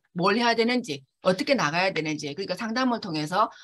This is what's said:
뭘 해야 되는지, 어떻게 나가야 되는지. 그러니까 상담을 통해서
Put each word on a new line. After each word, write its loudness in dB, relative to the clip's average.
뭘 2
해야 2
되는지, 0
어떻게 2
나가야 2
되는지. -4
그러니까 -6
상담을 -2
통해서 0